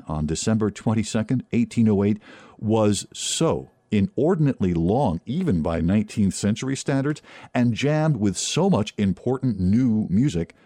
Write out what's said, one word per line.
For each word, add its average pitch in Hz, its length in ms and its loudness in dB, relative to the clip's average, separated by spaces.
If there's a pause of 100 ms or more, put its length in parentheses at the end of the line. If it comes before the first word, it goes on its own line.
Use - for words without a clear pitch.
on 78 160 -2
December 101 460 0
twenty-second, 113 840 -2
eighteen 117 340 2
oh 101 160 4
eight, 107 160 2 (400)
was 107 540 2
so 92 580 -2 (200)
inordinately 123 800 0
long, 85 540 0
even 139 340 -2
by 82 220 -2
nineteenth 101 500 0
century 110 420 -2
standards, 139 460 -2 (320)
and 120 220 2
jammed 120 420 0
with 101 220 0
so 185 320 0
much 107 260 0
important 107 640 -2
new 107 480 2
music 90 460 0 (120)